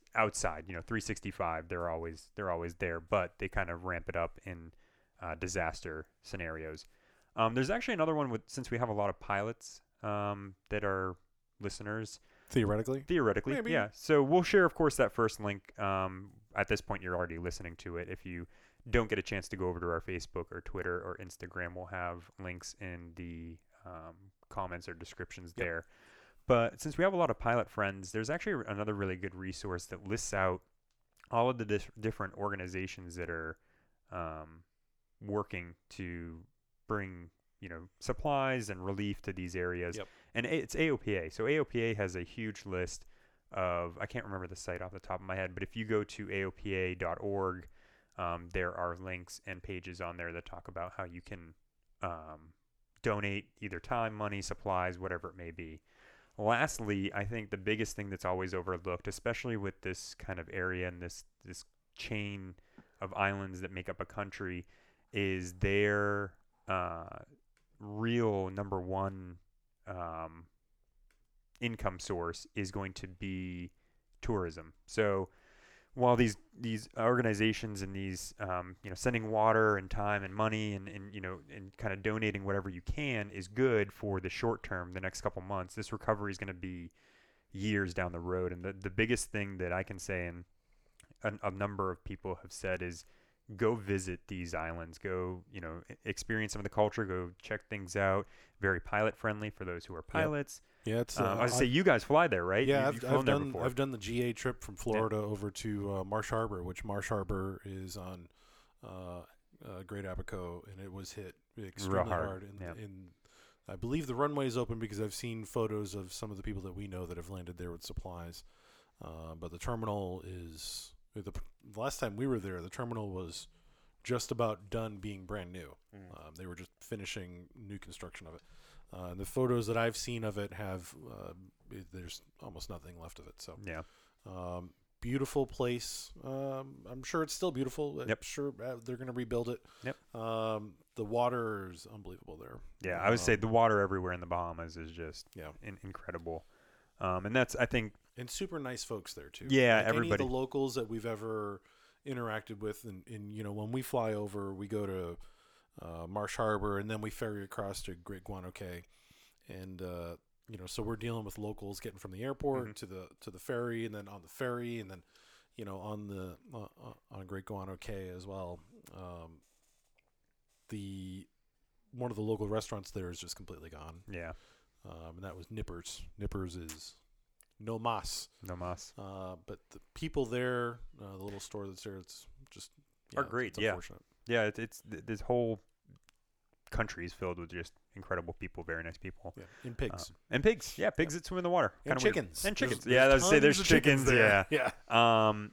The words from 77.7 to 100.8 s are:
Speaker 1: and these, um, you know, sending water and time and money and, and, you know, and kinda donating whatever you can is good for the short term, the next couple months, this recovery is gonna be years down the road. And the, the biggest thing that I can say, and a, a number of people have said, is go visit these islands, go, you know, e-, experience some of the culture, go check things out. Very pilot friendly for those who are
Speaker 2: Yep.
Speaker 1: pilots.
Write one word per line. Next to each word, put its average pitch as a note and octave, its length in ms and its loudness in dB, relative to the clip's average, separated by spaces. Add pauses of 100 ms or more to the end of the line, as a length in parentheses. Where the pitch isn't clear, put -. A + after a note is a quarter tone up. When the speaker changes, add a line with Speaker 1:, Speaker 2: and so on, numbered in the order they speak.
Speaker 1:
and G2 140 -4
these, F#2+ 460 -4
um, F#2 420 -4
you G2+ 80 -8
know, F#2 40 -6
sending A2 360 0
water A2 480 8
and F#2+ 120 -4
time G#2 320 2
and F#2+ 120 -6
money G#2+ 400 2
and, G2 140 -6
and, G2 260 -10
you G#2 80 -8
know, F#2 160 -6 (160)
and G2 240 -14
kinda G2 180 -2
donating G#2 480 2
whatever G2 240 2
you F2 140 -6
can A#2+ 480 0
is F#2+ 180 -8
good G#2+ 440 6
for G2 280 0
the F#2 80 -2
short - 340 2
term, F2+ 300 -4
the F#2 80 -4
next F#2+ 220 -4
couple G2 180 0
months, F#2 340 -4
this G#2+ 180 -6
recovery G#2 400 2
is F#2+ 60 -6
gonna G2 140 -6
be F2+ 380 -8 (640)
years G2 420 2
down F2+ 180 0
the E2+ 80 -4
road. F2+ 320 0
And F2 100 -8
the, G2 120 -4
the F#2+ 160 -6
biggest A2+ 420 2
thing G2 260 -2
that F2 140 0
I F#2 100 0
can F#2+ 160 -8
say, F2+ 280 -2
and F2 180 -8 (760)
a, G#2+ 260 -2
a - 20 -2
number G2 400 0
of - 140 -6
people F#2 380 -6
have F#2 100 -16
said, F#2 300 -2
is F2 240 -6 (500)
go A2+ 200 4
visit F#2+ 500 0
these F2 280 -4
islands, E2 440 -4
go, F#2 540 -2
you G2 80 -10
know, E2 200 -8 (100)
e-, - 40 -12 (100)
experience A2 480 -2
some G#2 80 -4
of G2 40 -4
the G2+ 40 -2
culture, G#2+ 380 4
go F2+ 240 -2 (100)
check - 280 -6
things G2 280 -4
out. G2 300 4 (340)
Very F#2+ 200 4
pilot G#2+ 360 2
friendly G#2+ 340 -2
for - 140 -10
those F2 220 -6
who F#2 80 -12
are D#2+ 40 -8
Speaker 2:
Yep. - 100 -12
Speaker 1:
pilots. D3+ 540 0 (220)